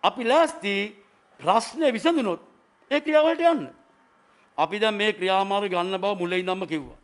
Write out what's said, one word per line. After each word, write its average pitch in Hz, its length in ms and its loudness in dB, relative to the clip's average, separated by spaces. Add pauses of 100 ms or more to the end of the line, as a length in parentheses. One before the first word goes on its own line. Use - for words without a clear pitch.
අපි 202 200 0
ලෑස්ති 302 500 2 (640)
ප්‍රශ්නේ 233 540 0
විසඳුනොත් 226 480 0 (500)
ඒ 294 100 0
ක්‍රියාවලට 302 400 2
යන්න. 311 280 2 (880)
අපි 165 220 0
දැන් 220 160 2
මේ 208 180 0
ක්‍රියාමාර්ග 196 560 0
ගන්න 180 280 -2
බව 196 160 -2
මුලින් 180 260 -2
ඉඳන්ම 185 280 -4
කිව්වා. 139 360 -8